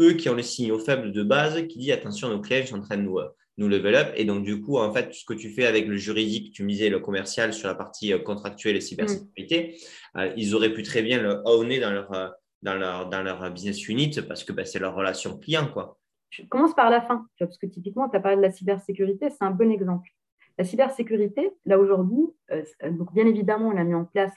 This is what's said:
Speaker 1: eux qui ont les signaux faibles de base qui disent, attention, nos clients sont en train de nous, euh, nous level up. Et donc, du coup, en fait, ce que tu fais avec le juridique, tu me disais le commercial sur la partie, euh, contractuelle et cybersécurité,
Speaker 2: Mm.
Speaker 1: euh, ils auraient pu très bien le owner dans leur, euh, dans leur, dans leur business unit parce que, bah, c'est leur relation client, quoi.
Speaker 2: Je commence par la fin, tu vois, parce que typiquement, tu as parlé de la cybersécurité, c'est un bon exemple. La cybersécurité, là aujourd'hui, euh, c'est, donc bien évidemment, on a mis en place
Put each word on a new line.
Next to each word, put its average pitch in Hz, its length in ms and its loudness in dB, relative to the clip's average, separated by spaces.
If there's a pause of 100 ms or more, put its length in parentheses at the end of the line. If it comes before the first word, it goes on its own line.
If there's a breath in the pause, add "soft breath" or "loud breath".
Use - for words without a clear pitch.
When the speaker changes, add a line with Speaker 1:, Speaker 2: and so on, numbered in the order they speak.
Speaker 1:
eux 165 140 10
qui 160 140 0
ont 123 60 2
les 120 80 -2
signaux 110 380 -2
faibles 120 320 0
de 104 100 -2
base 151 460 2
qui - 100 -14
disent, 135 140 0
attention, 110 360 -4
nos 104 120 -4
clients 127 260 -2
sont 107 120 -8
en 101 40 -10
train 104 140 -6
de 101 60 -2
nous, 92 180 -2
euh, - 80 -6 (300)
nous 104 100 0
level 98 260 4
up. 147 220 4
Et 107 80 0
donc, 101 180 0
du 104 180 -4
coup, 123 180 -2
en 107 140 0
fait, 123 220 -4
ce - 100 -18
que 117 100 -8
tu 107 160 -12
fais 120 160 0
avec 110 200 4
le 101 100 -2
juridique, 104 560 -2
tu 101 120 -8
me 101 60 -2
disais 104 180 2
le 95 100 2
commercial 101 540 -4
sur - 160 -6
la 92 80 -4
partie, 101 360 -4
euh, 92 60 2
contractuelle 101 560 -4
et 98 60 0
cybersécurité, - 960 -4 (380 loud breath)
Speaker 2:
Mm. - 40 -8
Speaker 1:
euh, 95 180 -2
ils 107 200 0
auraient 110 160 4
pu 110 100 -6
très 110 200 0
bien 117 200 2
le 101 220 0
owner 117 340 4
dans 110 140 0
leur, 98 200 -6
euh, 92 160 -4 (340)
dans 98 140 -2
leur, 92 340 -4
dans 95 120 -4
leur 92 280 -6
business 98 380 -8
unit 135 380 0
parce - 160 -10
que, - 120 -12
bah, 92 100 -6
c'est - 140 -8
leur 92 160 -4
relation 95 420 -4
client, 151 340 -2
quoi. - 280 -10 (320)
Speaker 2:
Je - 140 -18
commence 302 300 2
par 233 140 6
la 233 140 6
fin, 233 240 -2 (100)
tu 180 80 -2
vois, 175 40 -4
parce - 100 -16
que 196 80 -10
typiquement, 196 420 -6
tu 262 80 -2
as 185 40 2
parlé 196 180 2
de 196 40 6
la 190 80 6
cybersécurité, 196 760 -2
c'est 277 160 -6
un 190 60 2
bon 226 200 4
exemple. 180 380 0 (480 soft breath)
La 196 80 0
cybersécurité, 226 840 0 (160)
là 190 120 6
aujourd'hui, 196 460 4 (280)
euh, 156 120 -4
c'est, 160 320 -8
donc 170 160 -6
bien 220 140 4
évidemment, 214 420 2
on 208 80 0
a 175 80 2
mis 170 80 0
en 170 140 0
place 196 300 0